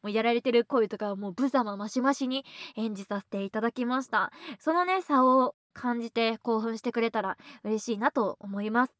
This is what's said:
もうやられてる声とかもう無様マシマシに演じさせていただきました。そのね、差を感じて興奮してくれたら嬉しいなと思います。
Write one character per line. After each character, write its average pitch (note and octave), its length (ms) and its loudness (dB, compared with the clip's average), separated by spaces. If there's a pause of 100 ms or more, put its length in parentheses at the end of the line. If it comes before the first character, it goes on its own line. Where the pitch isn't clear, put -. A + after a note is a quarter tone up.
も G#3 60 -8
う - 20 -6
や A3 120 0
ら A#3 100 2
れ A#3 80 2
て B3+ 100 0
る A#3 140 4
声 A3+ 240 2
と G#3 80 -8
か G3+ 180 -4
も G3+ 160 -6
う F3 60 -10
無 C4 120 2
様 G#3+ 280 0
マ G#3 120 -8
シ C4 120 -2
マ C4+ 140 2
シ C4 140 -2
に C4 160 -4 (320)
演 A3 180 -4
じ G3 100 -10
さ G3+ 160 -4
せ - 80 -20
て G3 160 -6
い G3 60 -8
た A3 100 -4
だ A#3 120 0
き B3+ 120 -4
ま B3+ 180 0
し - 60 -10
た。 G#3 240 0 (260)
そ D#4 140 0
の F4 120 2
ね、 F#4 180 0
差 C4 220 4
を B3+ 300 4 (200)
感 A#3+ 260 -4
じ A#3 100 -6
て A3+ 280 0
興 A3 220 0
奮 A3+ 180 -4
し - 20 -10
て A#3 120 -4
く A#3 80 0
れ A3+ 100 2
た A3 120 0
ら F#3+ 140 -2 (260)
嬉 G#3+ 160 0
し A3+ 160 -4
い G3+ 40 -6
な B3+ 120 2
と G#3 300 -2
思 G3+ 220 -8
い G#3+ 80 -4
ま A#3+ 160 4
す。 - 140 -14